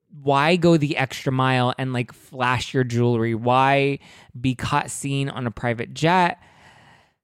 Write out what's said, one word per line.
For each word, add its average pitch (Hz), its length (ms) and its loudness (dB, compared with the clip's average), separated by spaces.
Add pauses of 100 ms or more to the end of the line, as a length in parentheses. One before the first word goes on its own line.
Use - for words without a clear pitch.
(240)
why 143 320 2
go 170 220 6
the 147 200 -2
extra 131 360 -4
mile 131 440 2
and, 131 160 -4
like, 123 180 -4
flash 127 640 -4
your 131 120 2
jewelry? 117 500 0
Why 135 640 2 (400)
be 127 160 0
caught - 340 -4
seen 139 400 -4
on 127 160 -8
a 117 60 -4
private 117 420 -6
jet? 170 460 2 (840)